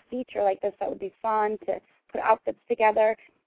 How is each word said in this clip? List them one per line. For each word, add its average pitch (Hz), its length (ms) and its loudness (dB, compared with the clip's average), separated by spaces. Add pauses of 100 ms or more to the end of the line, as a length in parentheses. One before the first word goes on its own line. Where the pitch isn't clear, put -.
feature 247 340 -4
like 190 180 2
this 202 180 -4
that 190 80 -4
would 190 120 -8
be 196 220 -10
fun 214 440 -2
to - 140 -4 (320)
put - 100 -6
outfits 220 460 0
together. 220 480 2 (320)